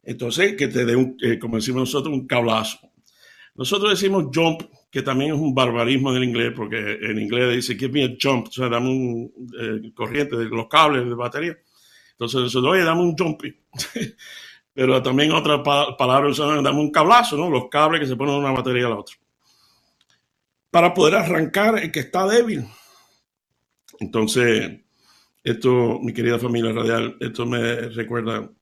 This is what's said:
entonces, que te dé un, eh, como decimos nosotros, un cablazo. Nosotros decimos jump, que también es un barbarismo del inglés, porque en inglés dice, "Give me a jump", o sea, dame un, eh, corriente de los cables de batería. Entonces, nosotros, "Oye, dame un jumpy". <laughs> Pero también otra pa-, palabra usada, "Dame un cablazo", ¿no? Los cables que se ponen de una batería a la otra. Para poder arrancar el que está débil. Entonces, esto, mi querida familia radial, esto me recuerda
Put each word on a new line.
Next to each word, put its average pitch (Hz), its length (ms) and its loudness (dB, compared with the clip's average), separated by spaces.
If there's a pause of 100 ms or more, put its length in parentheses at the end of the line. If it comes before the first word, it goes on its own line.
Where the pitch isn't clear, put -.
entonces, 127 540 -2
que 139 100 0
te 120 180 -2
dé 117 120 2
un, 127 260 0
eh, 117 160 0
como 113 180 -6
decimos 123 260 -2
nosotros, 139 300 -2
un 131 140 -4
cablazo. 113 540 0 (720)
Nosotros 196 360 -2
decimos 190 440 2
jump, 165 280 2 (280)
que 135 120 -4
también 139 320 -2
es 143 60 -2
un 143 140 0
barbarismo 127 580 2
del 127 120 2
inglés, 117 320 0
porque 107 440 -6
en 107 200 -4
inglés 120 340 0
dice, 120 240 -4
"Give 131 140 -4
me 143 120 2
a 123 160 -2
jump", 127 280 0
o - 20 -18
sea, 127 180 -4
dame 120 220 0
un, 123 420 -4 (280)
eh, 110 340 -6
corriente 131 420 -2
de 117 100 -2
los 113 200 -4
cables 151 400 4
de 120 80 -4
batería. 139 420 -6 (560)
Entonces, 120 280 -4
nosotros, 127 320 0
"Oye, 185 100 4
dame 165 200 2
un 170 140 0
jumpy". 156 400 -4 (160)
<laughs> - 440 -8 (580)
Pero 131 280 2
también 139 300 2
otra 147 300 0
pa-, 143 340 0
palabra 135 320 2
usada, 147 320 0
"Dame 139 200 0
un 151 100 0
cablazo", 165 460 6
¿no? 170 140 0
Los 127 180 0
cables 156 320 2
que 143 60 -2
se 127 100 -4
ponen 139 180 0
de 143 60 0
una 139 120 0
batería 123 340 0
a 117 40 0
la 104 80 -4
otra. - 160 -16 (1600)
Para 170 220 6
poder 170 220 4
arrancar 185 600 0
el 160 140 -4
que 151 80 -6
está 185 260 -2
débil. 214 380 2 (1400)
Entonces, 110 800 0 (640)
esto, 123 560 2
mi 117 140 -6
querida 117 240 0
familia 117 340 -2
radial, 117 480 -2
esto 120 240 -6
me 117 460 -4
recuerda 110 600 -6 (100)